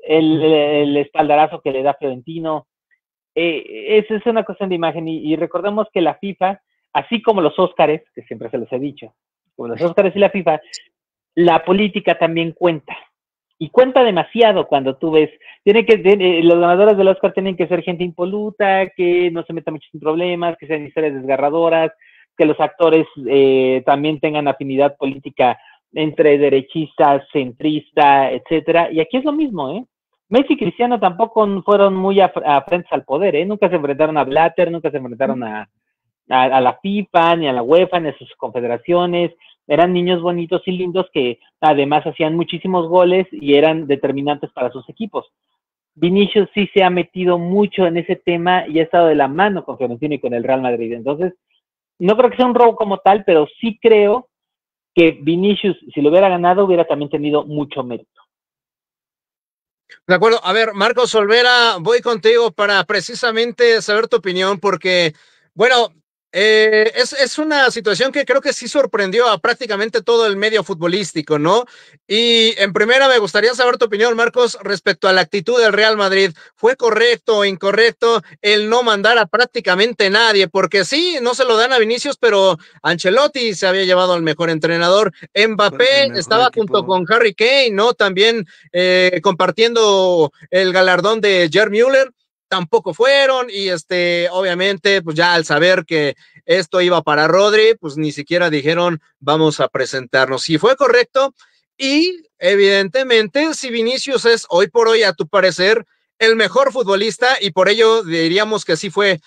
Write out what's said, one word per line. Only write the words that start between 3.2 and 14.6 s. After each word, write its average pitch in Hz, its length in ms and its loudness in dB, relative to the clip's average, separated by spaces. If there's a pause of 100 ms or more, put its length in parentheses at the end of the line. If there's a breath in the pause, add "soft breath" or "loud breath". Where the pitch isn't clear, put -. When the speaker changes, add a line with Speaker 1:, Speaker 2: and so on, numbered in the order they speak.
Speaker 1:
Eh, 160 640 -2
esa 214 180 0
es 202 100 -8
una 226 180 -2
cuestión 196 260 -10
de 180 60 -2
imagen 165 320 -4
y, 160 260 -4
y - 20 0
recordemos 180 580 -4
que 190 80 -2
la 151 140 0
fifa, 190 460 -6 (320)
así 208 280 -4
como 208 200 0
los 147 180 0
Óscares, 156 440 0 (120)
que 123 80 -20
siempre 117 260 -14
se 135 80 -8
los 113 140 -8
he 127 80 -6
dicho, 139 340 -12 (420)
como 120 120 -12
los 117 140 -8
Óscares 175 340 0
y 196 40 -4
la 196 100 4
fifa, 165 300 -2 (760 loud breath)
la 165 280 4
política 185 540 0
también 165 340 -2
cuenta. 165 460 -4 (640)
Y 156 100 -8
cuenta 254 340 4
demasiado 202 640 0